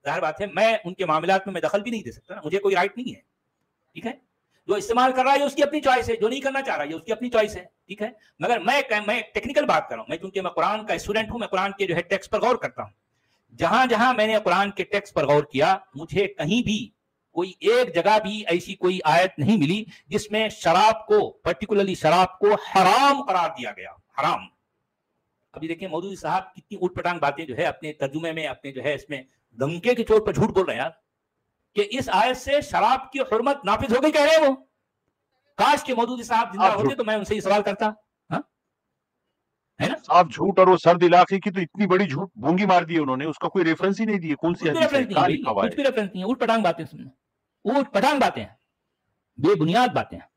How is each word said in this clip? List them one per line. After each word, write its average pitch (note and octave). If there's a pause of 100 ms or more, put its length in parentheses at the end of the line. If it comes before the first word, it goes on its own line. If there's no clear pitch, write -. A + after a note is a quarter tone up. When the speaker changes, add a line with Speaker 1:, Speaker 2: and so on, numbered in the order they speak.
Speaker 1:
जाहिर E3
बात D#3
है, G3
मैं A3
उनके F#3
मामलात F3
में F#3+
मैं E3+
दखल G3+
भी A#3
नहीं G#3+
दे A#2+
सकता -
ना, G3
मुझे E3+
कोई G3
राइट F#3+
नहीं A3+
है, - (720)
ठीक -
है। B3 (460)
जो G3+
इस्तेमाल B3
कर B3+
रहा C#4
है C#4+
उसकी C#4+
अपनी D4
choice B3+
है, A3+
जो A3
नहीं C4
करना C4+
चाह A#3+
रहा D3+
है D#3
उसकी E3
अपनी A#3+
choice A3
है, F3+ (240)
ठीक G3+
है। A#3 (260)
मगर A3
मैं, A3
मैं A3 (100)
technical B3+
बात E3
कर A#2+
रहा A2+
हूँ, A#2
मैं, E3
क्योंकि F#3+
मैं F3
कुरान G3+
का A#3
student G#3+
हूँ, A#3
मैं G3+
कुरान G3
के G3
जो F3
है F3
text -
पर -
गौर A#3
करता B2+
हूँ। G2+ (600)
जहां G3+
जहां A#3+
मैंने G#3+
कुरान G3
के F#3
text -
पर D3+
गौर D3
किया, D3+ (240)
मुझे F3 (120)
कहीं A3+
भी G#3 (560)
कोई F3+
एक A#3
जगह G3
भी G#3
ऐसी F3
कोई F3+
आयत F3
नहीं G#3
मिली F#3 (240)
जिसमें G#3
शराब G3
को, G#3 (280)
particularly G3
शराब -
को G#3 (140)
हराम B3+
करार F#3
दिया A#2
गया, - (200)
हराम। C3+ (1040)
अभी D#3+
देखिए, E3+
मौदूदी F3
साहब D3+
कितनी -
ऊटपटांग F3
बातें C#3+
जो B2
है D#3+
अपने D3+
तर्जुमे D#3
में, D#3+
अपने C3+
जो C3
है C#3+
इसमें C3+ (320)
धमके E3+
के A3+
चोट A3
पर G3+
झूठ G3
बोल F#3
रहे C3+
हैं B2
यार। - (720)
कि G3+
इस A#3
आयत A#3
से C#4+
शराब B3
की C#4
हुर्मत B3+
नाफिज A3
हो B3
गई, D4+
कह D4
रहे D#4+
हैं D4+
वो। C4+ (1040)
काश C4
के B3+
मौदूदी A#3
साहब A#3
जिंदा G3
Speaker 2:
आप G3+
Speaker 1:
होते G#3+
Speaker 2:
झूठ -
Speaker 1:
तो A#3+
मैं G#3+
उनसे G3+
ये G3+
सवाल G3+
करता। G#3 (360)
हाँ? - (1300)
है G3
ना? D#4+ (160)
Speaker 2:
आप E3+
झूठ F3
और F#3
वो F#3
सर्द E3+
इलाके F3
की G3
तो F#3
इतनी F#3+
बड़ी F#3
झूठ D3
गूंगी E3+
मार F3+
दी E3
है E3
उन्होंने, C3+
उसका D#3+
कोई F#3+
reference F#3
ही A3
नहीं G#3
दिया। D#3
कौन E3+
सी -
Speaker 1:
कुछ -
भी D#3+
Speaker 2:
हदीस D#4+
है? D#4
Speaker 1:
reference C#4
नहीं G3
Speaker 2:
कहाँ D3+
Speaker 1:
है, -
Speaker 2:
लिखा -
हुआ G2
Speaker 1:
कुछ -
Speaker 2:
है? -
Speaker 1:
भी C#4+
रेफरेंस A3
नहीं F#3
है, G3+
ऊट B3+
पटांग A3+
बातें E3
सुनना, -
ऊट C4+
पटांग C4
बातें F3
हैं, - (800)
बेबुनियाद F3+
बातें B2
हैं। -